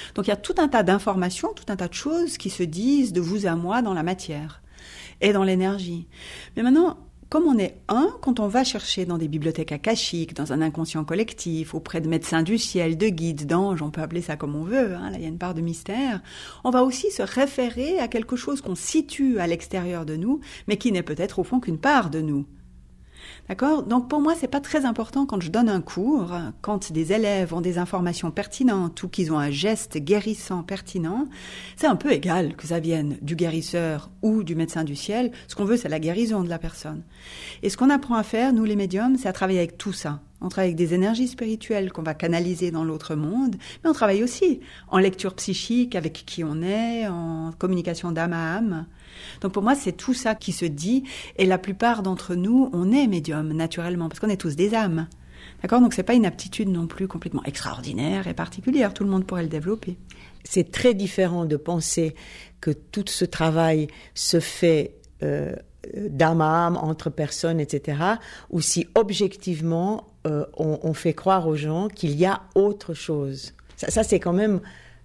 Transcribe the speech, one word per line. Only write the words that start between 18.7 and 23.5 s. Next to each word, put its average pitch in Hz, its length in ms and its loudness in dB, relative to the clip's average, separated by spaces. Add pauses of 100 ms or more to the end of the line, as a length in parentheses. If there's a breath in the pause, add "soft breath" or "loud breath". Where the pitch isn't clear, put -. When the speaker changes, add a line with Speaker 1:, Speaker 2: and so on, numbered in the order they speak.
Speaker 1:
situe 269 640 0
à 175 80 2
l'extérieur 170 580 -2
de 156 100 -4
nous, 233 240 0 (280 loud breath)
mais 208 100 2
qui 226 140 2
n'est 180 120 2
peut-être - 360 -2
au 180 40 0
fond 247 160 2
qu'une 165 200 -2
part 247 300 4
de 156 120 -2
nous. 143 240 0 (1040 loud breath)
D'accord ? 262 340 2